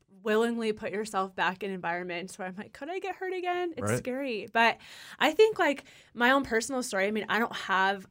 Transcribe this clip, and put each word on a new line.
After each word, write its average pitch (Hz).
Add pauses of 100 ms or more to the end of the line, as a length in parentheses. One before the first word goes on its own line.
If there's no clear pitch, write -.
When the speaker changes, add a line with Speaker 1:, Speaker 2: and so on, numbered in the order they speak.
(220)
Speaker 1:
willingly 226
put 208
yourself 196
back 185
in 202
environments 175
where 185
I'm 185
like, 202
"Could 277
I 370
get 381
hurt 370
again?" 359
It's 101
Speaker 2:
Right. 247
Speaker 1:
scary. 247
But 226 (400)
I 262
think, 440
like, 311 (300)
my 240
own 277
personal 240
story, 196
I 208
mean, 214
I 202
don't 233
have 190